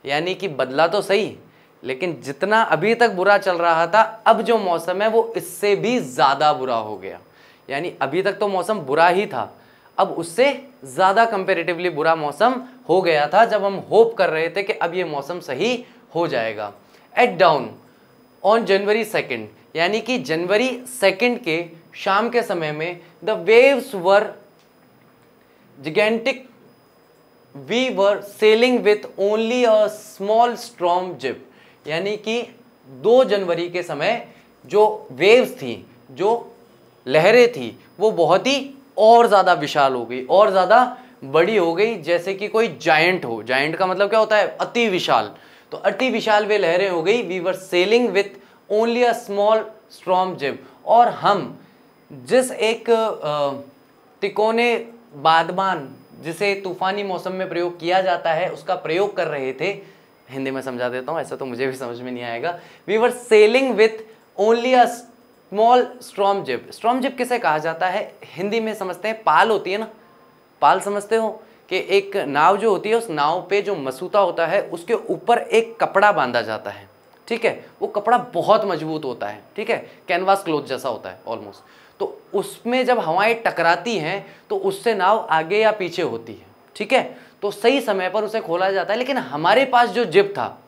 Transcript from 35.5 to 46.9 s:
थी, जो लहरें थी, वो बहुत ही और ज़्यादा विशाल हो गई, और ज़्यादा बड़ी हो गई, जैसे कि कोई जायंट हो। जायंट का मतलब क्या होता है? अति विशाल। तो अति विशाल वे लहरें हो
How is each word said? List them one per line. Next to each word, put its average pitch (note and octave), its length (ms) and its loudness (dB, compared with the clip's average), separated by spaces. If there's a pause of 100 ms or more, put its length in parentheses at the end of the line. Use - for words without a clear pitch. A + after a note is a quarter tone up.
थी, A#2 340 -10 (260)
जो G#3 440 -4 (520)
लहरें G#3+ 440 6
थी, A#2+ 280 -10 (200)
वो G#3+ 120 2
बहुत F3 360 2
ही C4+ 260 -2 (240)
और A#3 300 8
ज़्यादा F#3 260 6
विशाल C#3+ 400 2
हो A#2+ 120 -4
गई, B2+ 200 -8
और F#3+ 260 6
ज़्यादा G3 460 4 (260)
बड़ी E3 340 2
हो E3+ 160 2
गई, G#3 280 -2
जैसे E3+ 320 -2
कि G3+ 140 -8
कोई A3 340 -2
जायंट E3 440 2
हो। A2+ 180 -6
जायंट C3+ 320 -2
का F#3 100 0
मतलब F#3 240 0
क्या A3 100 2
होता G#3+ 180 2
है? F#3 240 0
अति A3+ 260 -2
विशाल। C#3+ 440 0 (400)
तो D3+ 60 -12
अति G3+ 320 -2
विशाल G#3+ 360 0
वे G#3 120 0
लहरें F#3 320 2
हो F3 140 -2